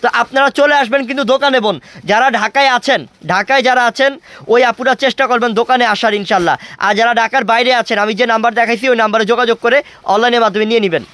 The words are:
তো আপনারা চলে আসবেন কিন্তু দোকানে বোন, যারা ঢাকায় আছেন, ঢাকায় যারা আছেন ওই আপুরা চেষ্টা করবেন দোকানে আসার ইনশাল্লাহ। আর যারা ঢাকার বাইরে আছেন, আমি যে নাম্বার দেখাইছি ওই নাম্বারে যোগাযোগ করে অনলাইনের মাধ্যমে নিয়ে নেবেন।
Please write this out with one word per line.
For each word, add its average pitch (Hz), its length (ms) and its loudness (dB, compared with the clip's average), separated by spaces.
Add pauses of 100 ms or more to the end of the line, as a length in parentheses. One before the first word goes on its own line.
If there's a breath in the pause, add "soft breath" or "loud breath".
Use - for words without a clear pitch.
তো 240 60 -2 (140)
আপনারা 269 280 0 (100)
চলে 294 220 4
আসবেন 269 260 -2
কিন্তু 269 160 -4 (100)
দোকানে 262 320 0
বোন, 202 100 -2 (360 loud breath)
যারা 233 160 2 (120)
ঢাকায় 262 380 0
আছেন, 240 220 -2 (320)
ঢাকায় 214 360 0
যারা 254 220 2
আছেন 269 220 0 (420 loud breath)
ওই 247 80 4 (100)
আপুরা 247 220 -2 (100)
চেষ্টা 269 280 0
করবেন 240 200 0 (100)
দোকানে 240 320 2
আসার 214 280 -2
ইনশাল্লাহ। 175 340 0 (300 loud breath)
আর 208 140 0
যারা 233 220 2
ঢাকার 226 300 0
বাইরে 240 200 2 (100)
আছেন, 220 240 -4
আমি 214 140 -4
যে 247 140 2
নাম্বার 226 260 0
দেখাইছি 226 320 -2
ওই 240 120 2
নাম্বারে 214 280 0
যোগাযোগ 233 340 0
করে 240 120 4 (360 loud breath)
অনলাইনের 233 320 2
মাধ্যমে 214 260 -2
নিয়ে 226 140 2
নেবেন। 156 280 -2